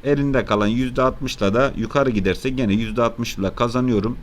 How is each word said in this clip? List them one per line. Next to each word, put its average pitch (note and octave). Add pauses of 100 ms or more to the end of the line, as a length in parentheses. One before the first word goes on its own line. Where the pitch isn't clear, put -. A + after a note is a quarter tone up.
Elinde C#3+
kalan G#2
yüzde B2
altmışla B2
da C3
yukarı C3
giderse G2
gene B2+
yüzde A2
altmışla A2+
kazanıyorum. A#2+